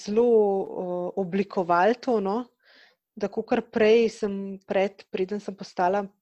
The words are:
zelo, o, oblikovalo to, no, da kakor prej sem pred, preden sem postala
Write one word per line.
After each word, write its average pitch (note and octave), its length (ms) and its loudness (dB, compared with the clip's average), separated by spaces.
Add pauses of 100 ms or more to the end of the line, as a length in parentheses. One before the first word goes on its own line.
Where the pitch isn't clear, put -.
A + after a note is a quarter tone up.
zelo, A3 220 2
o, G3+ 600 2 (380)
oblikovalo F#3+ 720 2
to, A#3 240 -2
no, F#3+ 140 -2 (800)
da G#3 80 -4
kakor A3+ 380 -4 (100)
prej A3+ 400 4
sem G3+ 220 -6 (340)
pred, G3 400 -2
preden G3+ 320 -6
sem G3 160 -12
postala F#3+ 460 -2 (180)